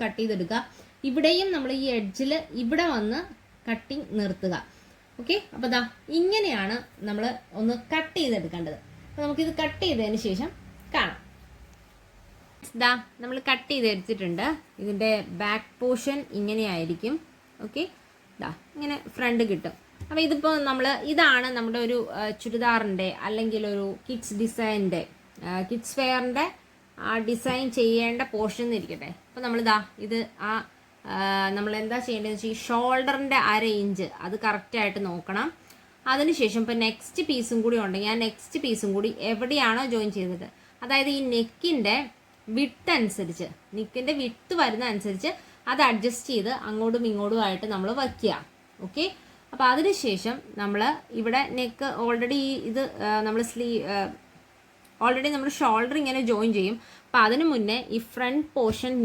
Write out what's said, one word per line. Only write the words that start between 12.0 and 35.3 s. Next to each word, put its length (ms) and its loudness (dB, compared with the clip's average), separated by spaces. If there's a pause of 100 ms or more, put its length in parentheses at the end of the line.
ദാ 80 6 (320)
നമ്മൾ 160 -6 (120)
കട്ട് 220 0
ചെയ്തെടുത്തിട്ടുണ്ട്. 760 0 (360)
ഇതിൻ്റെ 280 0 (320)
ബാക്ക് 280 -2 (120)
പോർഷൻ 360 0 (220)
ഇങ്ങനെയായിരിക്കും. 760 -2 (520)
ഓക്കെ, 180 -6 (580)
ദാ 80 -8 (260)
ഇങ്ങനെ 200 -4 (200)
ഫ്രണ്ട് 340 2
കിട്ടും. 260 -4 (320)
അപ്പോൾ 180 0
ഇതിപ്പോൾ 280 2 (160)
നമ്മൾ, 160 0 (260)
ഇതാണ് 360 6 (100)
നമ്മുടെ 300 -2
ഒരു, 100 0 (220)
ആ, 20 -4 (200)
ചുരിദാറിൻ്റെ 640 0 (200)
അല്ലെങ്കിൽ 360 -2 (100)
ഒരു 120 -2 (220)
കിഡ്സ് 340 -6
ഡിസൈനിൻ്റെ, 600 0 (440)
ആ, 240 -4
കിഡ്സ് 300 -6
വെയറിൻ്റെ 460 0 (640)
ആ 40 0 (160)
ഡിസൈൻ 360 0 (120)
ചെയ്യേണ്ട 440 4 (120)
പോർഷൻ 360 -2
എന്നിരിക്കട്ടെ. 420 -4 (160)
അപ്പോൾ 180 -12
നമ്മൾ 240 0
ദാ 80 6 (300)
ഇത് 120 -2 (300)
ആ, 20 -2 (640)
ആ, 40 -2 (400)
നമ്മൾ 140 -2 (100)
എന്താ 240 -2
ചെയ്യേണ്ടതെന്ന് 320 -4
വെച്ചാൽ 180 -4
ഈ 120 -10
ഷോൾഡറിൻ്റെ 720 2 (140)
അര 100 4 (200)
ഇഞ്ച് 240 0 (180)
അത് 100 -6 (100)
കറക്റ്റായിട്ട് 540 -2 (100)
നോക്കണം. 380 -4 (640)